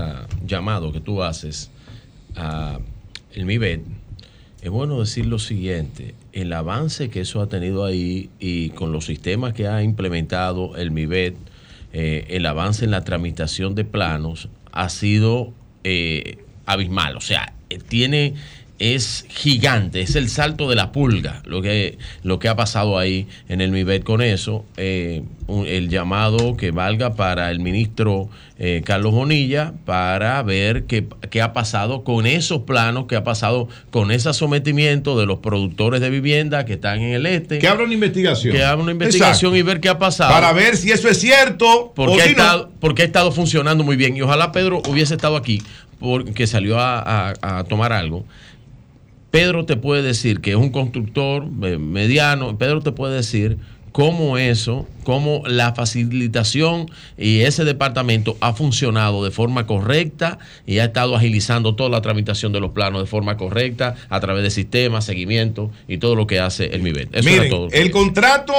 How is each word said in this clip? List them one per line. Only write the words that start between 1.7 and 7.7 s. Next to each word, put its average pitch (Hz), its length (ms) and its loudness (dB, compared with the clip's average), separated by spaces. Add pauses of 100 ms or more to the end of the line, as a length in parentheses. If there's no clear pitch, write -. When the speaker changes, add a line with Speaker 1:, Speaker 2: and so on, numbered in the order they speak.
Speaker 1:
a 78 440 -8 (540)
el 90 120 -8
mibet, 95 360 -2 (800)
es 90 80 -10
bueno 135 300 -4
decir 113 260 -4
lo 113 140 -2
siguiente, 90 720 -6 (200)
el 90 200 -6
avance 117 560 -4
que 92 120 -6
eso 104 200 -6
ha 101 60 -2
tenido 95 380 -4